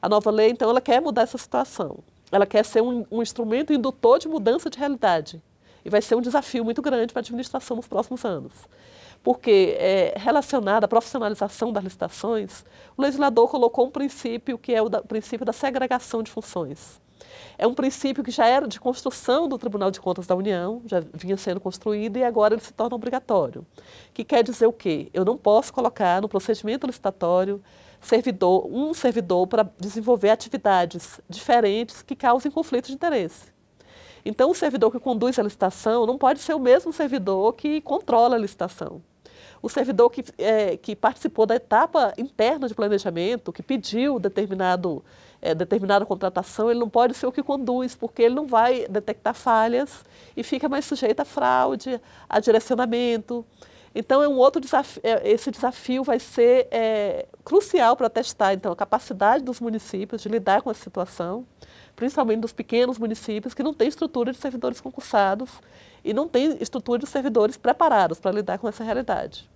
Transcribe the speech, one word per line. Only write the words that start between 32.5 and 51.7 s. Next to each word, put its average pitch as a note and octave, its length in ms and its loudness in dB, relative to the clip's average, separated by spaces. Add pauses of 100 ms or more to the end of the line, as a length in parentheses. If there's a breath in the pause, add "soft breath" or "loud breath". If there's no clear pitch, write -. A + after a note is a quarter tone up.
conflito C#4 360 -4
de C4+ 80 -10
interesse. C4+ 580 -4 (720 loud breath)
Então, B3+ 260 2
o F#4 40 2
servidor A#3+ 360 2
que A#3 100 -8
conduz B3 380 0
a A#3 40 0
licitação G#3+ 640 0
não B3+ 120 -2
pode C#4+ 220 2
ser D#4+ 140 -4
o D#4 40 -2
mesmo C#4+ 340 4
servidor A3 640 0
que D4+ 260 -4
controla A#3+ 560 2
a - 20 0
licitação. F3+ 640 -8 (580 loud breath)
O - 80 -6
servidor A#3+ 420 2
que, A#3+ 140 -10 (140)
é, G#3 380 2
que - 180 -8
participou - 500 0
da A3 120 0
etapa A#3+ 600 2
interna C4 520 -2
de G#3+ 60 -8
planejamento, G3+ 800 -2
que F3+ 100 -16
pediu B3+ 560 -2
determinado, F#3 840 -2 (380 soft breath)
é, E3 120 0
determinada G3 520 2
contratação, F#3+ 640 -2
ele A#3+ 80 2
não A#3 100 -2
pode A#3+ 260 2
ser - 120 -6
o B3+ 60 -2
que C#4 100 -4
conduz, B3+ 520 -2
porque - 280 -4
ele A#3+ 120 4
não D4+ 120 -4
vai B3 420 2
detectar G#3 460 -4
falhas A#3+ 720 0 (320 loud breath)
e A#3+ 80 -6
fica C#4+ 240 -4
mais C#4 160 -4
sujeito C4 360 -2
a D4 40 0
fraude, B3+ 760 0 (280 loud breath)